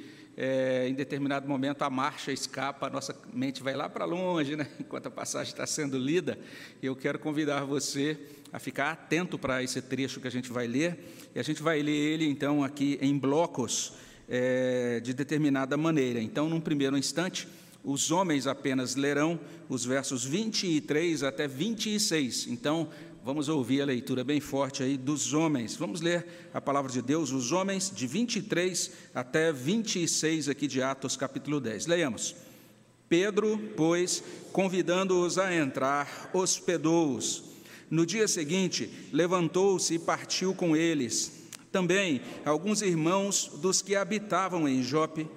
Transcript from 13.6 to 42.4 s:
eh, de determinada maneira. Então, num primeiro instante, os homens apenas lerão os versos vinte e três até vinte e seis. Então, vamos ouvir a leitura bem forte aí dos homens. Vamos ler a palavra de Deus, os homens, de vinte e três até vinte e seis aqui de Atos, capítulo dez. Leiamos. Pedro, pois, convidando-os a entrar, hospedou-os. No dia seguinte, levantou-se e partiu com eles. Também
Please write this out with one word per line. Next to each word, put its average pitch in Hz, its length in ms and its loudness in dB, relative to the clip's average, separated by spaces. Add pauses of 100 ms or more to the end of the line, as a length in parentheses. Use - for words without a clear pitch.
eh, 127 760 2
de 127 100 -2
determinada 139 640 2
maneira. 139 420 2
Então, 143 300 0
num 165 100 0
primeiro 143 380 2
instante, 165 500 -2 (360)
os 139 260 0
homens 156 380 2
apenas 131 480 0
lerão 143 440 2 (300)
os 123 160 -2
versos 127 400 0
vinte 202 400 -2
e 156 160 2
três 151 400 0
até 139 260 -2
vinte 196 460 -2
e 208 60 2
seis. 151 480 0
Então, 151 420 0 (340)
vamos 139 260 -2
ouvir 135 320 2
a 139 40 0
leitura 127 380 0
bem 143 160 2
forte 135 420 -2
aí 135 160 2
dos 127 360 -2
homens. 147 420 2
Vamos 175 260 -4
ler 170 500 -2
a - 80 -4
palavra 139 320 0
de 123 120 0
Deus, 143 280 2
os 131 200 0
homens, 190 440 0
de 127 120 -4
vinte 226 300 0
e 180 40 -2
três 175 500 0 (220)
até 156 400 2
vinte 180 480 0
e 160 60 0
seis 156 420 0
aqui 139 180 0
de 127 140 0
Atos, 135 340 -2
capítulo 143 440 -4
dez. 110 260 -4
Leiamos. 156 500 0 (720)
Pedro, 208 520 4 (180)
pois, 175 460 2 (280)
convidando-os 180 840 2
a 190 160 2
entrar, 139 800 0
hospedou-os. 165 1120 2 (440)
No 160 160 4
dia 202 240 2
seguinte, 165 640 0 (240)
levantou-se 175 800 4
e 170 60 2
partiu 180 560 0
com 175 200 4
eles. 156 720 0 (260)
Também 180 500 2 (240)